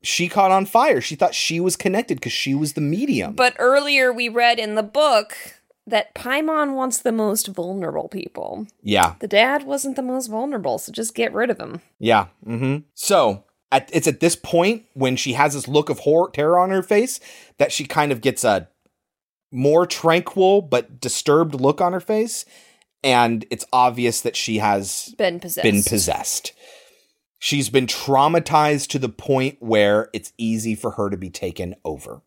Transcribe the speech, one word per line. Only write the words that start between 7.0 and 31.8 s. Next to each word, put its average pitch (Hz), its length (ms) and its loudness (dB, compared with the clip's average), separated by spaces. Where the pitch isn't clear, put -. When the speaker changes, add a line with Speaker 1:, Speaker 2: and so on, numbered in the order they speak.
Speaker 2:
most 214 360 -2
vulnerable 175 600 -6
people. - 580 -10
Speaker 1:
Yeah. 92 380 4
Speaker 2:
The - 60 -8
dad 262 380 2
wasn't 277 320 -4
the 277 60 -6
most 254 260 -6
vulnerable, 214 500 -4
so - 140 -12
just - 220 -8
get 233 180 -2
rid 226 180 -2
of 202 80 -2
him. 120 220 -12
Speaker 1:
Yeah. 107 280 4
Mm-hmm. 131 340 -2
So 123 500 2
at, 135 200 0
it's 165 140 2
at 151 140 0
this 165 160 2
point 196 560 0
when 131 240 0
she 127 160 -4
has 143 220 0
this 139 120 -8
look 147 220 0
of 139 120 -4
horror, 165 300 2
terror 160 280 2
on 185 120 2
her 190 120 0
face 214 380 0
that - 160 0
she 139 140 -6
kind 147 260 0
of 117 80 -4
gets 127 240 -2
a 98 240 2
more 147 360 4
tranquil 180 760 2
but 127 400 -2
disturbed 147 540 2
look 139 260 0
on 180 140 0
her 180 60 -4
face. 220 440 -4
And 117 460 4
it's 117 220 -8
obvious 123 500 2
that - 140 -4
she 110 220 -2
has 104 580 -2
Speaker 2:
Been 175 240 -2
possessed. 170 220 -8
Speaker 1:
been 202 200 4
possessed. - 680 -2
She's 139 300 -2
been 127 180 4
traumatized 151 1000 2
to 147 100 -4
the 127 100 -2
point 131 520 -2
where 107 520 4
it's - 240 -10
easy 113 380 -2
for 107 180 -6
her 101 160 -4
to 98 80 -4
be 90 140 -10
taken 90 540 -8